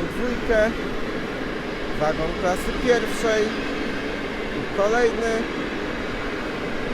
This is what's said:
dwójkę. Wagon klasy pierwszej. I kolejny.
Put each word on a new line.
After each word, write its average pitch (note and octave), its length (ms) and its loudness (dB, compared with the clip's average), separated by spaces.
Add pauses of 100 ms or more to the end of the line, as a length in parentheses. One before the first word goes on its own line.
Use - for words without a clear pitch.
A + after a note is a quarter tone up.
(160)
dwójkę. A#3 560 4 (1300)
Wagon D#3 320 2 (100)
klasy F#3 300 0 (120)
pierwszej. A3 600 4 (1160)
I - 180 -2
kolejny. A3+ 560 4 (1600)